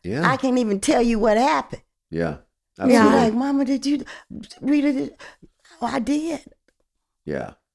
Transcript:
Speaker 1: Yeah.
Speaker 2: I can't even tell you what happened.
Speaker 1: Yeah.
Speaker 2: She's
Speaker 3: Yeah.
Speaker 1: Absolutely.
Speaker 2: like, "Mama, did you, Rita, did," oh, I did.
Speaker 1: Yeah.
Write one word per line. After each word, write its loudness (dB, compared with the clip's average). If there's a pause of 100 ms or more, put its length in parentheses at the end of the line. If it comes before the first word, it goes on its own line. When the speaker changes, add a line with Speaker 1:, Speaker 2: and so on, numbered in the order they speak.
Speaker 1:
Yeah. -2
Speaker 2:
I 0
can't 0
even 0
tell 2
you 0
what 2
happened. 0 (280)
Speaker 1:
Yeah. -4 (440)
Speaker 2:
She's 2
Speaker 3:
Yeah. 6
Speaker 1:
Absolutely. 6
Speaker 2:
like, 2
"Mama, 0
did -2
you, -2 (560)
Rita, 2
did," -4 (680)
oh, -4
I -4
did. -2 (840)
Speaker 1:
Yeah. -8 (200)